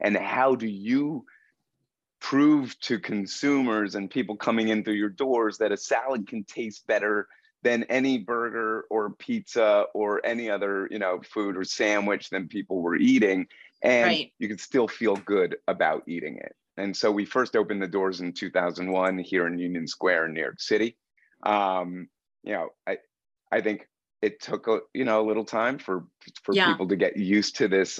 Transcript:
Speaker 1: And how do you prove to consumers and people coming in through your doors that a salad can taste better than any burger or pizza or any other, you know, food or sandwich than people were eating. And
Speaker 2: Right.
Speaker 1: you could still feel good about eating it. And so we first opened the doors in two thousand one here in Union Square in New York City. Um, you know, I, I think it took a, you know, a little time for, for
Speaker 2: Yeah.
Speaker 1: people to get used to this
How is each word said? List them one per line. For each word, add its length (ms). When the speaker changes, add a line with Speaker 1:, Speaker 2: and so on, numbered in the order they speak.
Speaker 1:
And 160
how 380
do 120
you 580
prove 640
to 180
consumers 960
and 160
people 240
coming 320
in 160
through 120
your 140
doors 500
that 120
a 60
salad 500
can 160
taste 420
better 440
than 220
any 340
burger 720
or 240
pizza 760
or 320
any 240
other, 420
you 80
know, 240
food 340
or 60
sandwich 680
than 180
people 340
were 140
eating. 520
And 260
Speaker 2:
Right. 320
Speaker 1:
you 100
could 100
still 280
feel 280
good 420
about 400
eating 300
it. 180
And 180
so 160
we 140
first 300
opened 260
the 60
doors 340
in 120
two 160
thousand 420
one 260
here 300
in 120
Union 280
Square 380
in 80
New 80
York 180
City. 380
Um, 640
you 100
know, 160
I, 100
I 100
think 260
it 200
took 260
a, 120
you 120
know, 160
a 60
little 180
time 340
for, 260
for 120
Speaker 2:
Yeah. 160
Speaker 1:
people 180
to 60
get 220
used 400
to 100
this 320